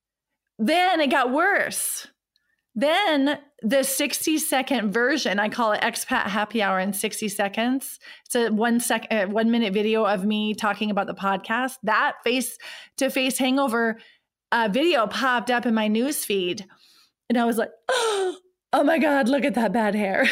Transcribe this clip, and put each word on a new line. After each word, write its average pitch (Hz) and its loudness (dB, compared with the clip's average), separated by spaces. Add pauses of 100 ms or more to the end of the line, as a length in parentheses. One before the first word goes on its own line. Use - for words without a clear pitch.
(600)
Then 339 2
it 285 2
got 254 2
worse. - 0 (680)
Then 294 2 (200)
the 262 2
sixty-second 269 0
version, 240 0
I 214 0
call 214 0
it - 0
Expat - -2
Happy 214 -2
Hour 190 0
in 190 -2
sixty 214 -4
seconds. 220 -4 (260)
It's - -4
a 233 2
one 233 2
sec-, 233 -2
uh, 214 0
one 220 2
minute 233 2
video 220 2
of 196 0
me 214 0
talking 214 -2
about 202 -2
the - -8
podcast. 196 -4
That 220 0
face-to-face 262 -4
hangover, 233 0 (540)
uh, 226 2
video 262 2
popped 240 -2
up 240 0
in 240 2
my 214 0
news 233 0
feed. 185 -2 (600)
And 240 0
I 233 2
was 220 0
like, 220 -2 (100)
<gasps> - -8
"Oh 415 0 (480)
my 330 4
God, 277 2
look 269 2
at 262 0
that 220 0
bad 214 0
hair. 208 0